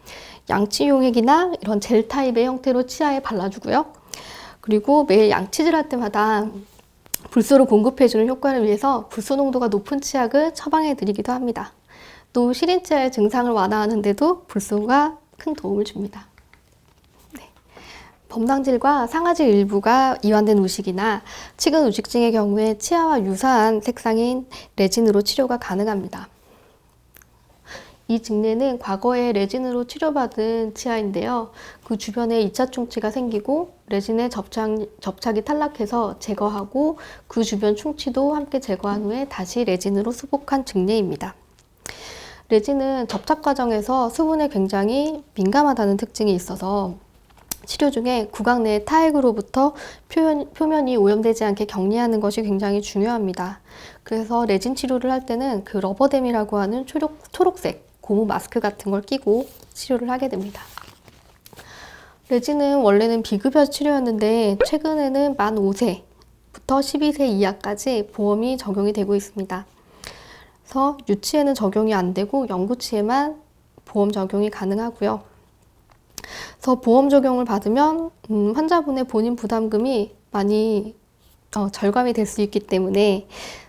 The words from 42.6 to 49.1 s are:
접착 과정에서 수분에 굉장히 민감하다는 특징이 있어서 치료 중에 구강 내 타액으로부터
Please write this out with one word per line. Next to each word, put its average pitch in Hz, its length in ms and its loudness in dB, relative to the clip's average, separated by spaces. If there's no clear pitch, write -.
접착 311 320 -2
과정에서 247 720 0
수분에 311 380 0
굉장히 233 760 -2
민감하다는 220 600 2
특징이 208 380 0
있어서 185 600 -4
치료 - 260 0
중에 240 400 -2
구강 240 340 0
내 208 200 0
타액으로부터 285 880 2